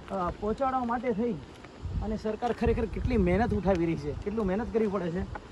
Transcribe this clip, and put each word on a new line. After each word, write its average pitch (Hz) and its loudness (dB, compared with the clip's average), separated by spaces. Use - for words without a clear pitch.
અ, 180 0
પહોંચાડવા 254 0
માટે 240 0
થઈ 226 0
અને 214 -2
સરકાર 220 -2
ખરેખર 233 2
કેટલી 220 0
મહેનત 185 4
ઉઠાવી 180 2
રહી 165 2
છે, 143 -4
કેટલું 208 -2
મહેનત 196 0
કરવી 220 4
પડે 180 0
છે. 180 -2